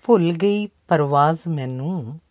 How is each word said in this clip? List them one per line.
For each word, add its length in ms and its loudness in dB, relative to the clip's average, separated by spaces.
ਭੁੱਲ 260 4
ਗਈ 360 0
ਪਰਵਾਜ਼ 600 2
ਮੈਨੂੰ 720 -6